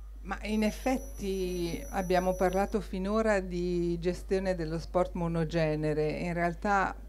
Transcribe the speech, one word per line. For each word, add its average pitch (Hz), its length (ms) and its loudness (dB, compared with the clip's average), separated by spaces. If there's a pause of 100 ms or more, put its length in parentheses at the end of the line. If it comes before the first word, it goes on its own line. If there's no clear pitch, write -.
(220)
Ma 190 220 -6
in 214 200 0
effetti 190 1160 -2 (100)
abbiamo 185 440 2
parlato 190 460 2
finora 202 580 0
di 175 600 0
gestione 185 540 0
dello 165 260 -2
sport 180 340 0
monogenere, 156 960 2
in 165 240 -2
realtà 175 600 2 (160)